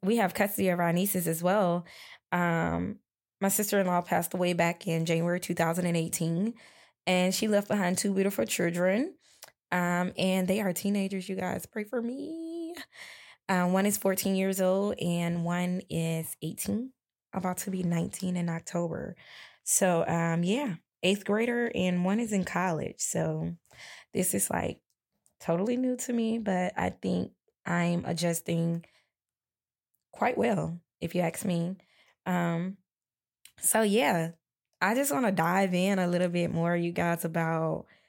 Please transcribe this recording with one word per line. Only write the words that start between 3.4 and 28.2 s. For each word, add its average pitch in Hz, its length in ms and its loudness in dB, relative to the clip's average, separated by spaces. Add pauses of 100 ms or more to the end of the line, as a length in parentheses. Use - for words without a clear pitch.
my 196 80 2
sister-in-law 190 520 2
passed 170 320 -2
away 180 200 0
back 175 340 0
in 165 180 0
January 170 340 2
two 175 140 -4
thousand 170 320 0
and 170 100 2
eighteen, 165 600 -2 (500)
and 185 280 4
she 220 140 0
left 202 200 2
behind 185 320 2
two 202 120 0
beautiful 196 340 2
children. 185 680 0 (600)
Um, 180 460 0
and 185 280 2
they 196 140 0
are 196 100 0
teenagers, 196 560 -2
you 190 80 -6
guys. 185 300 -4
Pray 214 180 -8
for 233 160 -4
me. 320 760 -6 (760)
Uh, 180 160 4
one 190 220 2
is 208 100 0
fourteen 190 380 0
years 190 260 0
old 196 380 2
and 170 440 0
one 180 460 0
is 160 540 -2
eighteen, 208 480 -4 (420)
about 180 240 -2
to - 140 -6
be 185 100 -2
nineteen 180 560 -2
in 170 120 -2
October. 170 640 -4 (480)
So, 175 440 4
um, 165 360 0
yeah, 214 320 0 (260)
eighth 202 240 2
grader 240 480 0
and 180 320 0
one 202 140 2
is 226 120 -2
in 190 140 0
college. 175 540 -2
So 160 560 -2 (580)
this 185 220 0
is, 196 160 0
like, - 280 -2 (600)
totally 196 360 0
new 254 220 -2
to 247 160 -6
me, 226 240 0
but 185 400 0
I 185 140 -2
think - 400 -4 (340)
I'm 175 400 0
adjusting 170 800 -2 (1300)